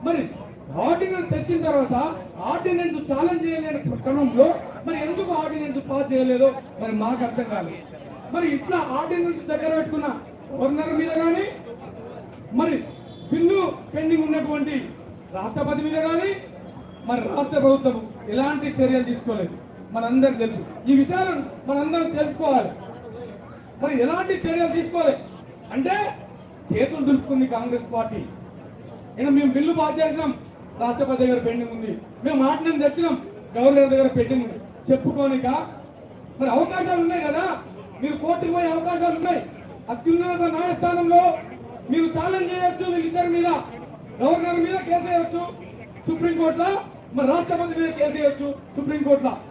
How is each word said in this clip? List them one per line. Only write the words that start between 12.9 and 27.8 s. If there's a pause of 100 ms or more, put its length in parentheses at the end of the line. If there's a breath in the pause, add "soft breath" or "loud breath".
బిల్లు (320)
పెండింగ్
ఉన్నటువంటి (600)
రాష్ట్రపతి
మీద (100)
కానీ (800)
మరి (120)
రాష్ట్ర
ప్రభుత్వం (360)
ఎలాంటి (100)
చర్యలు
తీసుకోలేదు. (400)
మనందరికి
తెలుసు, (280)
ఈ
విషయాలను (260)
మనందరం
తెలుసుకోవాలి. (1080)
మరి (120)
ఎలాంటి (120)
చర్యలు
తీసుకోలేదు (540)
అంటే (760)
చేతులు
దులుపుకుంది
కాంగ్రెస్